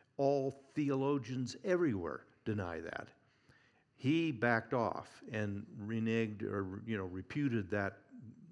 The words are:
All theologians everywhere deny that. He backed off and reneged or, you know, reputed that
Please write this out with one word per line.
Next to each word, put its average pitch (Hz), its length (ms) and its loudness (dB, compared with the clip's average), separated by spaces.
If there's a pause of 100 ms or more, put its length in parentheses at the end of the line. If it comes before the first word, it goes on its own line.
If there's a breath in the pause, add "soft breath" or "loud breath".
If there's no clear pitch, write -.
(160 loud breath)
All 139 460 2 (120)
theologians 135 800 0 (100)
everywhere 135 600 2 (220)
deny 90 340 -2
that. - 280 -8 (920 soft breath)
He 160 320 4
backed 113 400 2
off - 580 -2
and 104 360 -2 (200)
reneged 110 560 0
or, 101 440 -2
you 113 100 -2
know, 95 80 -2
reputed 98 680 0
that 98 280 0 (540)